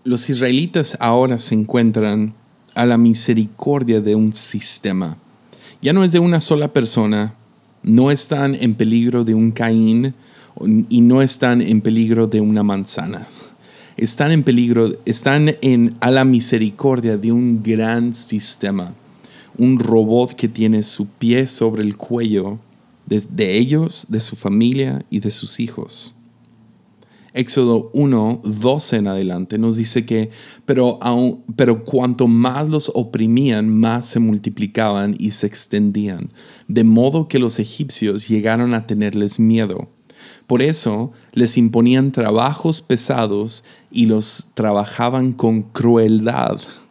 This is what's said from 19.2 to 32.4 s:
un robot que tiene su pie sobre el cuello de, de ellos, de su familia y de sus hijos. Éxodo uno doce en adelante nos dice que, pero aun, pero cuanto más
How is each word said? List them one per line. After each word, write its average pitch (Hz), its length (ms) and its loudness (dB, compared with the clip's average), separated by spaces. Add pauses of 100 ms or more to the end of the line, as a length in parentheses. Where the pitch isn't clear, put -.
un 123 220 4
robot 113 540 2
que 120 160 -4
tiene 110 340 0
su - 280 -4
pie 120 360 0
sobre 110 360 -2
el 104 120 -4
cuello 107 640 -4 (460)
de, 104 240 -2
de 101 280 0
ellos, 151 520 0
de 110 100 -2
su - 160 -4
familia 127 760 -2
y 101 100 -4
de 101 120 -4
sus - 300 -8
hijos. - 540 -10 (1160)
Éxodo 123 600 0
uno 123 500 2
doce 120 540 0
en 101 100 0
adelante 95 500 -4
nos 113 200 0
dice 113 280 -2
que, 110 240 -2 (360)
pero 123 360 2
aun, 123 420 -2 (120)
pero 117 280 2
cuanto 127 440 0
más 127 420 2